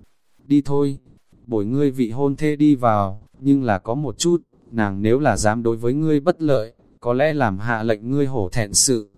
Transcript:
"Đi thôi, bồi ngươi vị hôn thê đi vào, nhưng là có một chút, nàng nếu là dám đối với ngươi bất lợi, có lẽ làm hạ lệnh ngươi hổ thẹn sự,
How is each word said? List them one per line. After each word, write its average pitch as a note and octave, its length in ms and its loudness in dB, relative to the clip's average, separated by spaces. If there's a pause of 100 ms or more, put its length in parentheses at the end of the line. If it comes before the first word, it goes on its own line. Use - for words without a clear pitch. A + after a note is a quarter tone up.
(460)
"Đi C#3+ 160 2
thôi, C#3 360 -2 (480)
bồi A2 200 -2
ngươi C3+ 260 0
vị C3 200 -2
hôn C#3 240 -2
thê D3+ 200 -2
đi D3 200 4
vào, G#2 460 0 (180)
nhưng C#3 240 2
là G#2 160 0
có A2+ 160 -4
một C#3 220 -6
chút, E3+ 240 0 (300)
nàng G2+ 300 -2
nếu A2+ 180 4
là C3 180 2
dám G#2+ 260 0
đối A2+ 140 0
với A#2+ 160 -2
ngươi D#3 260 0
bất D#3+ 220 -2
lợi, A#2+ 320 0 (260)
có A#2+ 140 -2
lẽ D3 200 2
làm A2+ 260 0
hạ A2 240 -4
lệnh A2+ 280 -2
ngươi C#3+ 140 0
hổ B2 240 -2
thẹn G#2 240 -2
sự, G#2+ 440 0